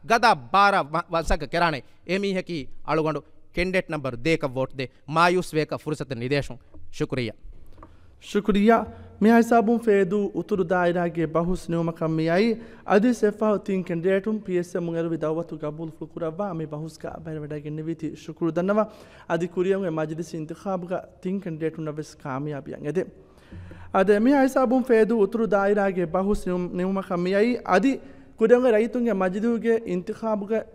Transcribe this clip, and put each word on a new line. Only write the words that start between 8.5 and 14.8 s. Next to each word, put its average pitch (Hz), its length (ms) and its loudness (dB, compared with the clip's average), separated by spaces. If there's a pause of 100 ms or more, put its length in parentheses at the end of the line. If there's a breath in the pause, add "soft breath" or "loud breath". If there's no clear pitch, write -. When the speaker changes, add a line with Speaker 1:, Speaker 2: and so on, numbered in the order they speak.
Speaker 2:
මේ 220 160 6
හිසාබුන් 233 480 6
ෆේදු 202 400 2 (120)
උතුරු 185 320 -2
දායිරාගේ 175 600 0
බහුස් 170 420 -2
නියමකම් 165 420 -2
මියයි. 170 440 2 (320 loud breath)
අදි 220 280 4
සෙෆා 208 440 0
තින් 190 260 -2
කැන්ඩිඩේටුන් 190 560 0
පී 180 180 -2
එස් 175 160 -6
එම් 175 100 -2